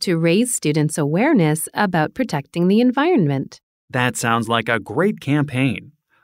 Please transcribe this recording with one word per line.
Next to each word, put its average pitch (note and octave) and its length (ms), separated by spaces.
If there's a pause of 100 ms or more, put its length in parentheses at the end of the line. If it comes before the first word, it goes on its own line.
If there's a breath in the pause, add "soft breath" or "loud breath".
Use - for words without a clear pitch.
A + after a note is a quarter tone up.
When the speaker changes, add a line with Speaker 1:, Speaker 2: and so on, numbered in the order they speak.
Speaker 1:
to E3+ 100
raise F3 380
students' D3+ 420
awareness E3 760
about F3 400
protecting E3+ 560
the G#3 100
environment. B3 800 (300)
Speaker 2:
That B2 260
sounds A#2 320
like A#2 220
a A#2 100
great D3+ 400
campaign. C3+ 720 (320)